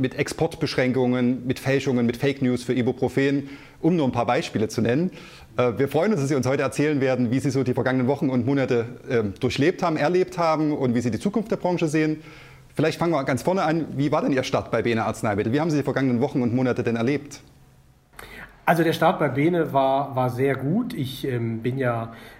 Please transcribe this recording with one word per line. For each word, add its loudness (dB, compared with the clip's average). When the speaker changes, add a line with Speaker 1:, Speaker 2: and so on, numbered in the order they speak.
Speaker 1:
mit -2
Exportbeschränkungen, 0
mit -2
Fälschungen, 0
mit 2
Fake 0
News 0
für 0
Ibuprofen, 0
um 2
nur 2
ein 0
paar 0
Beispiele 0
zu -2
nennen. 2
Äh, 2
wir 2
freuen 2
uns, 2
dass 0
Sie 2
uns 2
heute 0
erzählen 0
werden, 2
wie 2
Sie -2
so 0
die 0
vergangenen 0
Wochen 0
und 0
Monate, 2
ähm, 0
durchlebt 0
haben, 0
erlebt 0
haben 2
und 0
wie 0
Sie -2
die -4
Zukunft -2
der -2
Branche 0
sehen. 0
Vielleicht 0
fangen 0
wir 0
ganz -2
vorne 0
an. 0
Wie 0
war 2
denn 0
Ihr 2
Start -2
bei 2
Bene 2
Arzneimittel? 0
Wie 2
haben 0
Sie 0
die 0
vergangenen 0
Wochen 0
und 0
Monate 2
denn 0
erlebt? -2
Speaker 2:
Also 4
der 2
Start 2
bei 2
Bene 0
war, 2
war 0
sehr 0
gut. -2
Ich, -6
ähm, -4
bin -2
ja, -2